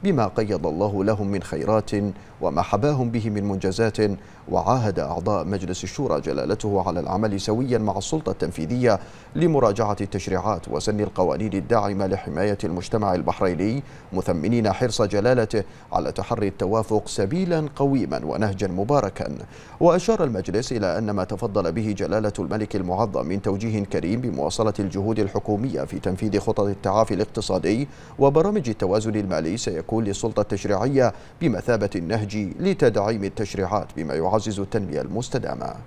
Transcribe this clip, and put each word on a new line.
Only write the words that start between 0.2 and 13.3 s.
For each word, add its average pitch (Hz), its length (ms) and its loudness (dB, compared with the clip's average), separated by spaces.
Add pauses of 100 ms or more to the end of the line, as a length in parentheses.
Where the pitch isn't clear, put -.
قيض 95 400 0
الله 95 380 2
لهم 104 240 2
من 98 140 -2
خيرات 101 480 0 (500)
وما 82 220 0
حباهم 127 480 2
به 113 200 -2
من 104 140 0
منجزات. 101 540 0 (500)
وعاهد 101 500 2
أعضاء 85 460 0
مجلس 92 400 -4
الشورى 98 360 -2
جلالته 90 680 0
على 87 120 0
العمل 98 400 0
سويا 120 380 0
مع 101 200 0
السلطة 151 320 -2
التنفيذية 95 680 2 (380)
لمراجعة 117 640 4
التشريعات 95 680 -2
وسن 107 320 -2
القوانين 92 520 0
الداعمة 101 540 2
لحماية 95 580 0
المجتمع 92 500 0
البحريني، 92 680 0 (300)